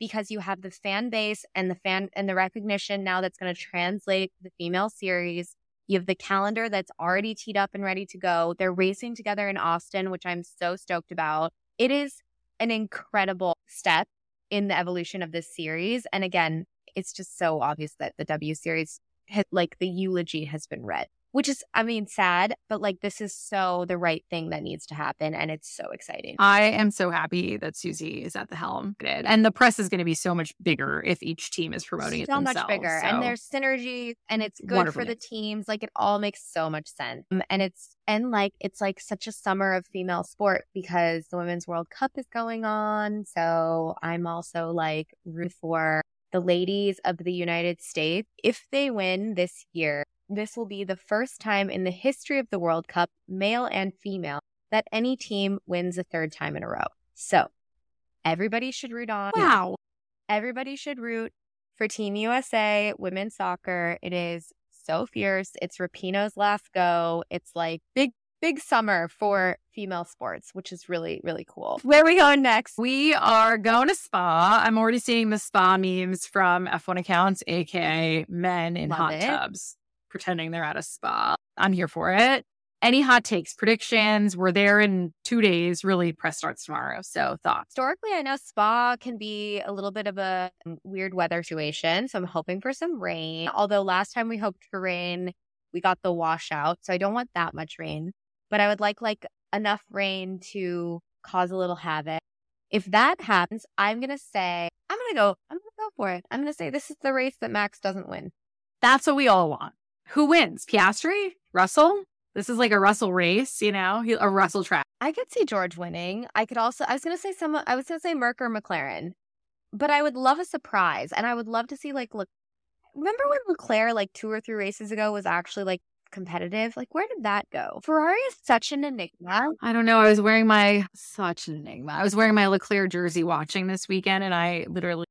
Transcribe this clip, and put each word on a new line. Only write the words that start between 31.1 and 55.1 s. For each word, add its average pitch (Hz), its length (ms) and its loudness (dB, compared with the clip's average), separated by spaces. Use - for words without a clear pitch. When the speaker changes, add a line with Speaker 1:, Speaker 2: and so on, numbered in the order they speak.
Speaker 2:
each - 280 -8
team 160 240 -4
is 170 100 -8
promoting 156 360 -6
it - 60 -6
Speaker 1:
So 277 140 -2
much 269 140 0
Speaker 2:
themselves, - 140 -4
Speaker 1:
bigger, 170 340 -2
and 220 140 0
Speaker 2:
so - 40 -2
Speaker 1:
there's 240 280 -4
synergy, 247 640 -4
and 220 140 -2
it's 214 180 -8
good 190 160 -2
Speaker 2:
wonderful 175 260 2
Speaker 1:
for - 20 -4
the 226 100 -6
Speaker 2:
news. - 140 -14
Speaker 1:
teams. 214 400 -8
Like, 214 140 -6
it 220 140 -10
all 208 220 2
makes 208 220 -4
so 160 180 -2
much 156 180 -8
sense. 123 440 -10
Um, 185 180 0
and 196 120 0
it's, - 340 -8
and, 220 240 -2
like, 202 300 0
it's, - 200 -8
like, 196 200 -2
such - 260 -10
a 220 60 -12
summer 196 400 0
of 185 140 -2
female 180 360 -4
sport - 500 -2
because 170 560 0
the 180 80 -8
Women's 175 300 -4
World 170 240 -6
Cup - 260 -4
is 262 160 -10
going 226 320 -4
on, 214 600 -2
so 165 760 0
I'm 170 240 -2
also, 170 440 -6
like, 160 380 -2
root 170 280 -8
for 160 500 -2
the 185 80 2
ladies 185 640 0
of 180 140 0
the 175 140 -4
United 170 480 -2
States. 170 480 -2
If - 300 0
they 277 180 0
win 196 440 -2
this 180 380 -2
year, 147 320 -2
this 208 280 -6
will 233 100 -6
be 196 160 -8
the 190 140 -4
first 226 440 -4
time 202 300 0
in 185 140 -2
the 180 80 0
history 277 480 -2
of 233 100 -8
the 202 80 -2
World 165 300 0
Cup, 175 200 0
male 208 380 0
and 190 260 -2
female, 170 380 -6
that 214 180 2
any 240 260 0